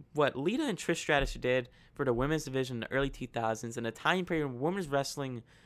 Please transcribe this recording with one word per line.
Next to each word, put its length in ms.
what 220
Lita 280
and 140
Trish 200
Stratus 380
did 340
for 120
the 80
women's 320
division 320
in 20
the 120
early 180
two 180
thousands, 500
in 80
a 60
time 340
period 220
when 120
women's 280
wrestling 560